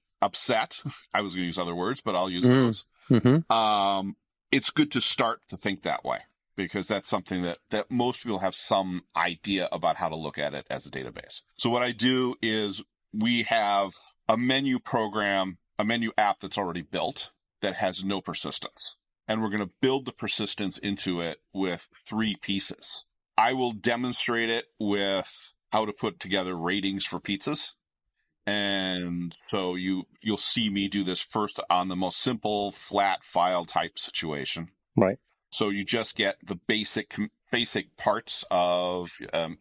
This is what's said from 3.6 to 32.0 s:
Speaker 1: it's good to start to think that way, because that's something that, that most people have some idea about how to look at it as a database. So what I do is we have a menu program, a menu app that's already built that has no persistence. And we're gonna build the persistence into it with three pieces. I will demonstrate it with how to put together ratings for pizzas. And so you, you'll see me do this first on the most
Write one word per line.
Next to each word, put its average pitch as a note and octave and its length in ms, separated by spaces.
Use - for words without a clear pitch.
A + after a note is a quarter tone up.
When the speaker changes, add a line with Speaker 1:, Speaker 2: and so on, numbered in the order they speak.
Speaker 1:
it's - 200
good D3+ 200
to C3 80
start A#2 500
to F#2+ 80
think G2 260
that D2+ 200
way, B1+ 160
because F#2+ 300
that's G2 200
something F#2 360
that, F2 160
that G#2+ 220
most B2 320
people G#2 160
have F#2 160
some F#2 480
idea F2+ 560
about E2 260
how E2+ 120
to D#2 60
look D#2 220
at C#2+ 160
it C#2 160
as C2+ 160
a C#2+ 60
database. - 500
So - 140
what A#2+ 140
I B2 100
do B2 480
is G#2+ 400
we A2+ 300
have G2+ 500
a A2 80
menu B2+ 440
program, G2+ 800
a G#2+ 60
menu A#2 320
app G#2 240
that's - 160
already F2+ 240
built - 480
that F#2+ 140
has F#2+ 280
no G2 160
persistence. - 760
And A2 160
we're G#2+ 100
gonna G2+ 180
build C3+ 240
the A#2+ 60
persistence G2+ 640
into F#2+ 440
it E2 180
with F#2+ 340
three G#2+ 300
pieces. - 720
I A#2 160
will B2+ 180
demonstrate A#2 760
it A#2 160
with G2 720
how A2 120
to G#2 60
put G#2 280
together F#2 380
ratings F#2+ 460
for F2 160
pizzas. G2+ 520
And F#2 920
so F#2 380
you, F#2 280
you'll G#2+ 160
see A2 320
me G2 180
do G2 160
this F2+ 160
first - 400
on F2+ 200
the F#2 80
most F#2 240